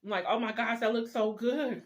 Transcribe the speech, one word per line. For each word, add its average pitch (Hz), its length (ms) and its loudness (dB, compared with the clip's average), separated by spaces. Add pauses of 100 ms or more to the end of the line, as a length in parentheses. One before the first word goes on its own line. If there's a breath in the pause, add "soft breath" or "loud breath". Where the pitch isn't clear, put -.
I'm 196 60 -12
like, 190 180 0
Oh 226 100 4
my 226 140 0
gosh, 226 280 0
that 220 120 2
looks 233 200 0
so 220 200 2
good. 247 540 -2